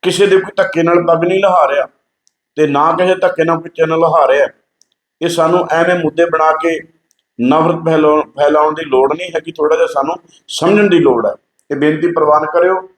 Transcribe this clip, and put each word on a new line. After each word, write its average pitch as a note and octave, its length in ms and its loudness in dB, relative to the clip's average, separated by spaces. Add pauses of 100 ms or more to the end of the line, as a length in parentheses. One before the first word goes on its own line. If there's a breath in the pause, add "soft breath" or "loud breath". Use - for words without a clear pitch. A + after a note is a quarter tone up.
ਕਿਸੇ F#3 240 2
ਦੇ F#3+ 100 4
ਕੋਈ - 200 -2
ਧੱਕੇ E3+ 260 -2
ਨਾਲ E3+ 220 2
ਪੱਗ E3 180 2
ਨਹੀਂ F#3 160 0
ਲਹਾ F#3 280 2
ਰਿਹਾ C#3 200 -2 (680)
ਤੇ D3+ 100 2
ਨਾ C#3+ 240 2
ਕਿਸੇ F3+ 240 0
ਧੱਕੇ F3 280 -2
ਨਾਲ E3 160 0
ਕੋਈ E3 160 -14
ਚੈਨਲ D#3+ 240 0
ਲਹਾ D#3 280 2
ਰਿਹਾ। C#3 200 2 (760)
ਇਹ E3 80 -4
ਸਾਨੂੰ E3 420 0
ਐਵੇਂ E3+ 240 0
ਮੁੱਦੇ D#3+ 300 -2
ਬਣਾ D#3+ 260 0
ਕੇ D#3+ 280 -2 (600)
ਨਫ਼ਰਤ D#3+ 460 0
ਫੈਲਾਉਣ, D#3 360 2
ਫੈਲਾਉਣ D3+ 520 0
ਦੀ D#3+ 120 -8
ਲੋੜ C3+ 280 0
ਨਹੀਂ F3 160 -8
ਹੈਗੀ, D#3+ 220 -8
ਥੋੜ੍ਹਾ D#3 260 -2
ਜਿਹਾ E3 100 0
ਸਾਨੂੰ D#3 280 -4 (320 soft breath)
ਸਮਝਣ G3+ 420 0
ਦੀ F3 100 4
ਲੋੜ B2 280 2
ਹੈ। G2 60 -4 (360)
ਇਹ C#3+ 60 -4
ਬੇਨਤੀ D#3 360 -2
ਪ੍ਰਵਾਨ D3+ 340 0
ਕਰਿਓ। F3+ 360 0 (160)